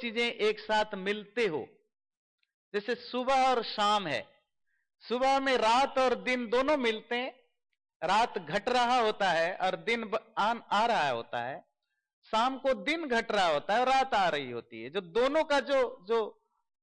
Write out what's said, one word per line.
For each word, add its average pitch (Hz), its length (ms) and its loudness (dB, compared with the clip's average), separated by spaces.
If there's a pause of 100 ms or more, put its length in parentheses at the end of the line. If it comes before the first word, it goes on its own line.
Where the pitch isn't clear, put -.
चीजें 233 300 -2
एक 214 280 0
साथ 214 360 -2
मिलते 208 500 -4
हो। 151 220 -4 (1040)
जैसे 208 220 -4
सुबह 254 540 0
और 240 140 2
शाम 208 440 0
है, 127 200 -4 (720)
सुबह 262 400 2
में 269 180 0
रात 240 400 2
और 254 180 2
दिन 240 340 -4
दोनों 269 280 2
मिलते 226 380 -2
हैं, 247 240 -6 (680)
रात 220 300 2
घट 190 320 -4
रहा 247 300 2
होता 208 320 2
है 165 240 0
और 185 200 -2
दिन 214 280 -4
ब-, 208 340 -8
आन-, 220 340 0
आ 208 140 2
रहा 185 240 2
होता 120 340 -4
है, 143 220 -8 (680)
शाम 247 260 0
को 269 160 0
दिन 285 340 -4
घट 233 240 -2
रहा 196 160 2
होता 151 260 0
है 226 60 2
और 254 100 2
रात 262 240 2
आ 196 160 4
रही 143 220 -4
होती 117 300 -10
है। 120 80 -10
जो 175 120 -6
दोनों 247 420 2
का 285 160 2
जो, 269 480 0
जो 220 380 -2 (380)